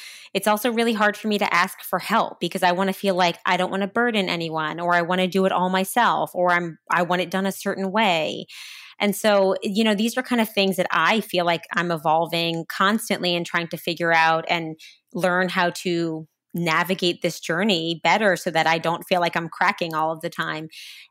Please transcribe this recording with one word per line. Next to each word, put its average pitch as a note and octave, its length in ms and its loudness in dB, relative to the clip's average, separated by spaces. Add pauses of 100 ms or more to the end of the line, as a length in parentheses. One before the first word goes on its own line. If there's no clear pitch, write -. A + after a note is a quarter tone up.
(320)
it's G3 140 -2
also G#3+ 240 2
really A#3 220 2
hard G#3 240 2
for - 100 -10
me G#3 120 2
to G3+ 140 0
ask F3 300 0
for - 160 -4
help, G3 400 0
because F3 240 -4
I F3+ 80 4
wanna F#3+ 220 2
feel F#3+ 240 0
like F3 280 2
I F#3 120 2
don't F3+ 160 -2
wanna G3 160 -2
burden A3 400 0
anyone, D#3+ 500 -4
or F3 160 2
I F3 80 4
wanna F3+ 240 2
do F#3+ 180 2
it F#3+ 60 2
all F#3 200 0
myself, F#3+ 640 2
or F3+ 160 4
I'm, F3 260 0 (100)
I E3 140 2
want F3+ 180 0
it F3 120 -4
done F#3+ 140 0
a G3 40 0
certain F#3+ 400 -4
way. F#3 560 0 (540)
And G3+ 160 0
so, G3 480 4
you G#3 180 0
know, A3 140 2
these A3+ 200 -2
are B3+ 60 0
kind B3 180 0
of A3 80 0
things F#3+ 280 0
that F3+ 160 0
I F3 280 4
feel F3 240 -2
like E3+ 280 0
I'm F3 180 0
evolving E3 800 0
constantly F#3+ 680 0
and E3+ 100 -2
trying E3+ 260 -2
to F3 60 -6
figure E3+ 360 -2
out D#3+ 360 4
and E3 300 -4 (340)
learn F3+ 360 2
how F3 220 0 (120)
to E3 460 -4 (260)
navigate E3+ 680 0
this E3+ 180 -4
journey E3+ 640 -2
better, G3+ 320 4
so F3 160 -4
that D#3+ 160 2
I E3 100 2
don't E3 240 -2
feel F3+ 180 0
like E3+ 140 0
I'm E3 140 -2
cracking F3 480 -2
all D#3+ 160 0
of D#3+ 80 -8
the E3+ 100 -6
time. D#3+ 380 -6 (420)